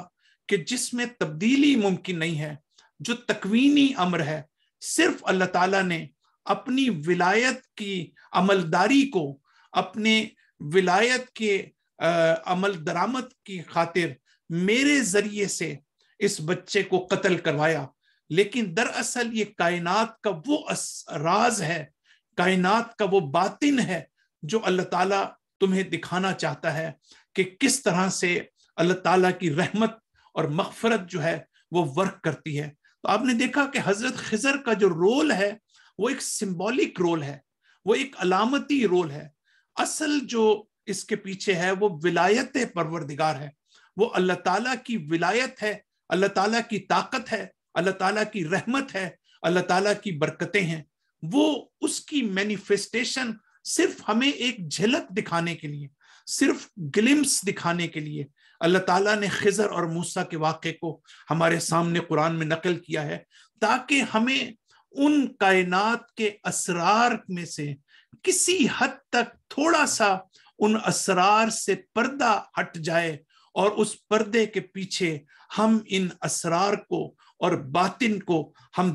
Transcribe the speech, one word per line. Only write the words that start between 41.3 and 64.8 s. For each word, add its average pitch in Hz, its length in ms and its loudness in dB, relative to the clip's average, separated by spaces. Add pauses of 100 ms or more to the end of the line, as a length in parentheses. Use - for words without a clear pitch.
है 180 200 0
वो 202 160 0 (140)
विलायत 185 540 2 (180)
परवरदिगार 156 600 -2
है, 143 160 -10 (460)
वो 208 100 2
अल्लाह 185 300 0
ताला 220 400 0
की 233 200 -6
विलायत 170 640 0
है, 208 200 -4 (280)
अल्लाह 190 200 2
ताला 208 320 2
की 214 200 -6
ताकत 202 480 -2
है, 196 220 -6 (240)
अल्लाह 185 180 0
ताला 202 320 0
की 202 180 -6
रहमत 226 480 -2
है, 190 260 -8 (260)
अल्लाह 180 200 2
ताला 190 320 2
की 202 180 -6
बरकतें 160 480 -2
हैं। 160 240 -4 (380)
वो 269 480 0 (100)
उसकी 294 420 -4
मैनिफेस्टेशन 208 1120 -2 (300)
सिर्फ - 420 -2
हमें 247 260 2
एक 233 340 -4
झलक 220 440 0
दिखाने 170 440 -4
के 156 120 -12
लिए, 147 220 -10 (380)
सिर्फ - 420 0 (100)
ग्लिम्प्स 220 680 2
दिखाने 175 420 -2
के 165 120 -10
लिए 147 280 -8 (340)
अल्लाह 180 200 4
ताला 196 340 2
ने 202 140 -2
खिजर 202 380 2
और 175 200 -2
मूसा 170 360 -4
के 175 140 -8
वाक़े 156 360 -2
को 160 280 -10 (280)
हमारे 165 320 2
सामने 170 400 0
कुरान 160 340 0
में 160 100 -2
नकल 165 320 0
किया 156 240 -6
है, 160 160 -6 (440)
ताकि 247 400 2
हमें 233 540 0 (400)